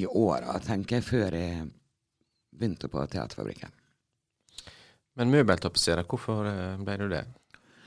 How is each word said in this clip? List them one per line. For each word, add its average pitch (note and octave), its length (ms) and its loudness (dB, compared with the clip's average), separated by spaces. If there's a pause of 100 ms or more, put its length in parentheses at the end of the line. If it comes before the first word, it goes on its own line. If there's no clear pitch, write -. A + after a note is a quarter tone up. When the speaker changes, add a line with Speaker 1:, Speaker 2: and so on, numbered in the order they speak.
Speaker 1:
åra, F2 560 2
tenker A2 400 0
jeg, A2 80 -4
før F#2+ 320 2
jeg E2+ 240 -4 (880)
begynte F2+ 380 -4
på C#2+ 160 -2
Teaterfabrikken. - 640 -8 (1500)
Speaker 2:
Men B2 140 4
møbeltapserer, F#2 720 4
hvorfor, A2 420 -2
eh, F#2+ 300 -4
ble G2 220 -6
du G2+ 100 -2
det? F2 160 -2 (640)